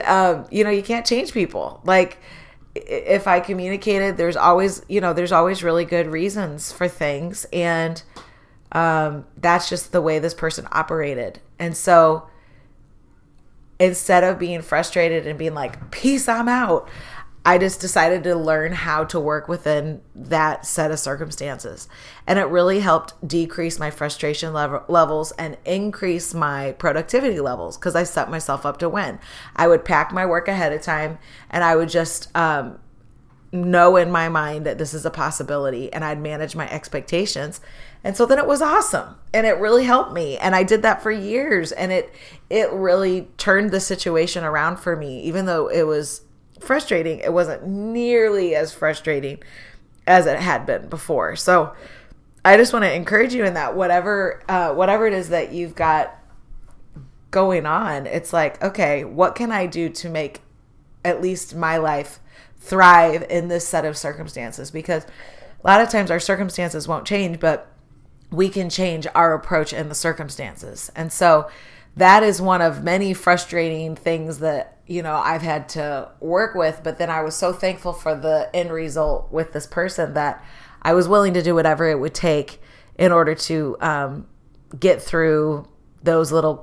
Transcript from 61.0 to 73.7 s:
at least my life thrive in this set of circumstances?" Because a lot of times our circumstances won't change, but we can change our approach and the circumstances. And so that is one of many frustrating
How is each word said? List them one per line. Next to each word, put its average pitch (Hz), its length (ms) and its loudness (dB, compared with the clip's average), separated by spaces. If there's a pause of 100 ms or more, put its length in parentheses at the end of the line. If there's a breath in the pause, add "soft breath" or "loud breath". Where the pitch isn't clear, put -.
at 175 180 -2
least 185 320 -6
my 165 240 -2
life 151 420 -4 (400 soft breath)
thrive 170 680 8
in 170 200 -2
this 170 200 -4
set 156 180 -2
of 151 120 -6
circumstances?" 143 720 -10
Because 160 360 -4 (580 loud breath)
a - 40 -8
lot 196 140 8
of 226 80 2
times 202 220 0
our 170 80 0
circumstances 175 680 -4
won't 156 180 -6
change, 185 340 -2
but 156 280 0 (640)
we 185 180 2
can 190 200 -4
change 165 460 -4
our 165 180 4
approach 156 400 -2
and 151 160 -8
the 147 60 -8
circumstances. - 1000 -8
And 160 160 -8
so 156 360 4 (500 loud breath)
that 190 260 10
is 202 180 2
one 185 200 2
of 147 220 0
many 185 300 0
frustrating 165 800 0